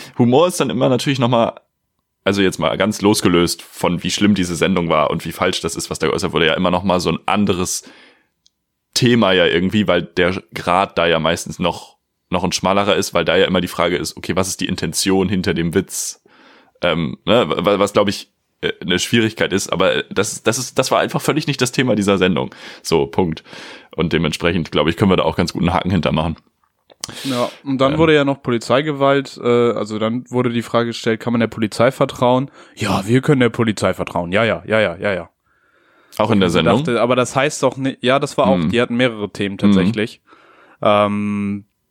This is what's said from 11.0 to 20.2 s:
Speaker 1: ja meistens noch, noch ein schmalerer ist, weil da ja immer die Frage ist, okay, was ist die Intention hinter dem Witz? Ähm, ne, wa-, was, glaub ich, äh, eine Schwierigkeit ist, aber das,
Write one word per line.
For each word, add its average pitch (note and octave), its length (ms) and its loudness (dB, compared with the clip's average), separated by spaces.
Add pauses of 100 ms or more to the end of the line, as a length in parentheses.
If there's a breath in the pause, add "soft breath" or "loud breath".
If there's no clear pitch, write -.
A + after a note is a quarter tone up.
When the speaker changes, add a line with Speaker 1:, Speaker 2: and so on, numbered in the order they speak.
Speaker 1:
ja E2+ 140 2
meistens E2 400 -2
noch, - 380 -6 (320)
noch F2+ 140 -2
ein F2+ 80 -2
schmalerer G2 440 0
ist, F#2+ 180 -2
weil E2+ 120 0
da D#2+ 120 2
ja F#2+ 80 4
immer F2+ 160 0
die F2+ 60 -2
Frage F2 280 -2
ist, - 220 -6
okay, - 180 -6
was F#2 120 0
ist - 120 -8
die - 80 -6
Intention F#2 640 0
hinter F#2 240 -2
dem E2+ 220 -2
Witz? - 480 -6 (580 soft breath)
Ähm, E2 440 -2
ne, G#2+ 220 4
wa-, F#2+ 320 2
was, G2 140 0
glaub G#2 160 2
ich, - 220 -8 (300)
äh, - 100 -4 (100)
eine F2+ 160 0
Schwierigkeit G#2+ 560 0
ist, - 180 -2
aber E2+ 320 2
das, - 380 -4